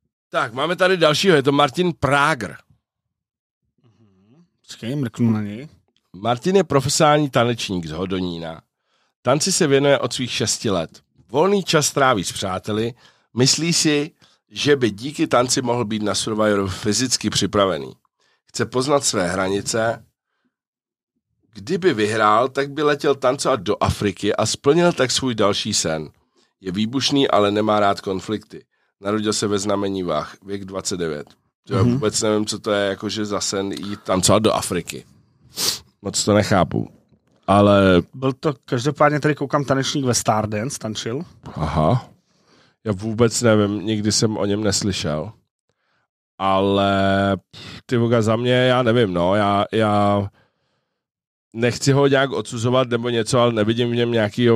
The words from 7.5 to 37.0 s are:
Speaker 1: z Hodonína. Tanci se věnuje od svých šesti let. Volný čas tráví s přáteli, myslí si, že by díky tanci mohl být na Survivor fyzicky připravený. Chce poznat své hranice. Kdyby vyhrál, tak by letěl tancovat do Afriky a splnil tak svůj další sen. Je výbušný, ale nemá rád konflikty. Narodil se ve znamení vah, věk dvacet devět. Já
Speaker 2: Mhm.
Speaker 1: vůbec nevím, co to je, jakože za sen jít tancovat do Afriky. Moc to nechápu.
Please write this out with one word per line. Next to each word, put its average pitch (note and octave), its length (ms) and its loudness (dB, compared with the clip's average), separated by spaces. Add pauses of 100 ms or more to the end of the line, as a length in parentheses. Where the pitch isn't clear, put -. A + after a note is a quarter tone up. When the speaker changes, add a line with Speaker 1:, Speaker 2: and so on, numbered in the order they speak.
Speaker 1:
z D#2 60 -10
Hodonína. E2+ 680 -6 (600)
Tanci D3 300 0
se F3 160 2
věnuje C#3 320 4
od A#2+ 140 -4
svých B2 180 -6
šesti - 380 -4
let. E2+ 200 -2 (400)
Volný F#3 340 2
čas D3+ 280 0
tráví C3 320 2
s - 80 -6
přáteli, G#2+ 600 -6 (440)
myslí D3+ 360 2
si, D3+ 380 0 (400)
že A#2+ 240 2
by A#2 160 0
díky D3 360 -6
tanci B2+ 340 0
mohl A#2+ 240 -2
být G#2+ 180 -4
na G2 120 -2
Survivor G#2+ 540 0
fyzicky G#2+ 600 -2
připravený. F2+ 640 0 (540)
Chce - 200 -6
poznat C3 400 0
své F#2 240 0
hranice. G2 760 -4 (1500)
Kdyby E3+ 400 -2
vyhrál, G#2+ 560 2
tak C#3 220 -4
by D3 120 -4
letěl C#3+ 320 2
tancovat C3 440 0
do F#2+ 240 -2
Afriky G2+ 520 -2
a A2 100 0
splnil E3 480 2
tak B2+ 180 0
svůj B2+ 240 -2
další G#2 380 0
sen. D#2 360 -4 (520)
Je F#2 100 -8
výbušný, B2 560 0
ale G2+ 240 2
nemá G#2+ 280 0
rád G2+ 220 0
konflikty. F#2+ 640 -8 (360)
Narodil G#2 320 -2
se A2 140 -2
ve G2+ 120 0
znamení G2 440 -2
vah, D2+ 320 -4 (100)
věk G2+ 200 -10
dvacet F#2+ 320 -8
devět. D#2 300 -6 (420)
Já G2 140 0
Speaker 2:
Mhm. A#2+ 80 4
Speaker 1:
vůbec G#2+ 300 -2
nevím, G#2+ 240 0
co G#2+ 140 -8
to G#2+ 120 -4
je, G2+ 180 0
jakože G#2 360 -6
za G2+ 160 -6
sen G2 300 -4
jít G2+ 320 -10
tancovat G2+ 400 2
do G#2+ 100 2
Afriky. E2+ 520 -6 (960)
Moc G2 240 -6
to G#2+ 80 4
nechápu. F#2 560 2 (580)